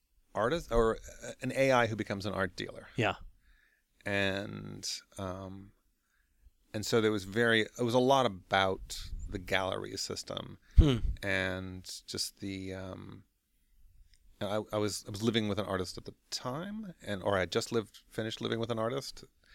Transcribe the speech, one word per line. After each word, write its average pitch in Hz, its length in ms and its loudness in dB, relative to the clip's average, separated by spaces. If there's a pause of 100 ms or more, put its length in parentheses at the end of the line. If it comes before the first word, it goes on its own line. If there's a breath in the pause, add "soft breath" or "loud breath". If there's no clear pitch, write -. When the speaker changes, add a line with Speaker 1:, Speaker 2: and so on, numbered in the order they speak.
(340)
Speaker 1:
artist 127 380 0
or, 113 240 4 (300)
uh, 123 40 -8 (120)
an 127 140 -4
A 135 160 6
I 120 140 6
who 107 100 -2
becomes 104 300 -4
an 98 80 -4
art 92 220 -2
dealer. - 300 -10 (100)
Speaker 2:
Yeah. 104 180 2 (920)
Speaker 1:
And, 101 840 -2 (300)
um, 95 520 -10 (1040)
and 104 120 -4
so 117 160 2
there 107 120 6
was 98 120 -2
very, 113 380 4
it - 200 -4
was 120 120 2
a 127 40 6
lot 131 280 6
about 95 720 0 (320)
the 101 80 -4
gallery 95 580 -2
system - 640 -8 (200 soft breath)
Speaker 2:
Hmm. 139 180 10 (260)
Speaker 1:
and 92 600 -2 (220)
just - 340 -6
the, 95 340 -8
um, 98 500 -12 (1160)
I, 107 200 -2 (120)
I 107 60 0
was, 104 300 -2
I - 20 -8
was 101 120 -8
living 110 260 2
with 98 100 0
an 101 80 -2
artist 92 320 -4
at - 60 -10
the - 100 -14 (160)
time, 185 640 -8 (100)
and, 101 200 -4
or 101 120 4
I 92 40 4
had 87 100 -2
just - 220 -2
lived, 113 260 -2 (100)
finished 110 320 -6
living 117 200 -2
with 113 100 -2
an 113 80 -4
artist. 120 460 -4 (300 soft breath)